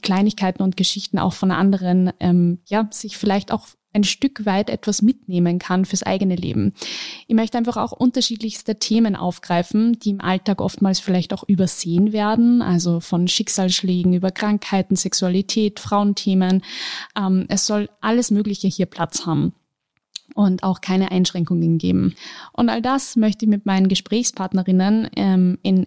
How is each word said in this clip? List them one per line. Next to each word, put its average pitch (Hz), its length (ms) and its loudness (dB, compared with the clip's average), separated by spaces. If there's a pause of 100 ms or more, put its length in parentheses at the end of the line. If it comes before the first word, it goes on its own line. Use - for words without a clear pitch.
Kleinigkeiten 196 600 0
und 190 140 0
Geschichten - 420 -2
auch 185 140 0
von 185 200 0
anderen, 185 640 2
ähm, 175 480 2
ja, 214 240 0
sich - 260 -8
vielleicht 196 360 -2
auch - 160 -6 (260)
ein 208 100 4
Stück 220 420 -2
weit 202 220 0
etwas 208 340 -2
mitnehmen 180 560 2
kann 185 260 0
fürs 190 180 -4
eigene 190 320 0
Leben. 180 380 -2 (540)
Ich 226 100 2
möchte 226 220 0
einfach 233 180 -2
auch 226 160 -4
unterschiedlichste 226 840 -2
Themen 220 360 2
aufgreifen, 180 840 0
die 208 100 -2
im 196 100 -4
Alltag 185 400 -2
oftmals 190 380 0
vielleicht 180 340 -2
auch 190 140 -8
übersehen 185 680 2
werden, 233 500 2
also 175 380 0
von 175 280 0
Schicksalsschlägen 180 840 0
über 185 160 0
Krankheiten, 202 640 0
Sexualität, 196 840 0
Frauenthemen. 190 840 2 (540)
Ähm, 190 320 0
es 202 180 0
soll 208 240 -2 (100)
alles 233 300 0
Mögliche 202 360 0
hier 190 200 0
Platz - 400 -6
haben 160 260 0 (840)
und 190 280 0
auch 185 180 -2
keine 190 300 -2
Einschränkungen 175 680 0
geben. 185 380 0 (400)
Und 233 160 2
all 233 100 -2
das 262 360 -2
möchte 214 280 2
ich 214 60 4
mit 202 160 0
meinen 190 220 4
Gesprächspartnerinnen, 190 1300 0
ähm, 185 480 2
in 185 240 2